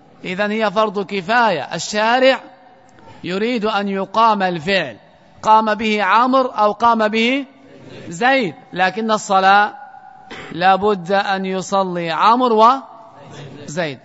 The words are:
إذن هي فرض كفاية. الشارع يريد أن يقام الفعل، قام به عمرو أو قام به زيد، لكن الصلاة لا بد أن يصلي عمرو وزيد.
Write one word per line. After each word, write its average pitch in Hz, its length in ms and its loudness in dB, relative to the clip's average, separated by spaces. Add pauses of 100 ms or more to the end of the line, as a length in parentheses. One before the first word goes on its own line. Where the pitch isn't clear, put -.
(240)
إذن 185 260 -4
هي 214 200 -2
فرض 208 360 -2
كفاية. 196 680 -2
الشارع 240 680 0 (840)
يريد 208 400 -4
أن 202 240 -2
يقام 196 540 0
الفعل، 175 540 -2 (460)
قام 220 320 2
به 214 280 -2
عمرو 254 460 2
أو 214 240 0
قام 226 360 2
به 240 380 0 (600)
زيد، 220 460 0 (180)
لكن 185 380 -2
الصلاة 202 640 4 (800)
لا 185 240 4
بد 190 360 -2
أن 196 340 -2
يصلي 185 640 -4
عمرو 226 720 4 (840)
وزيد. 147 380 -6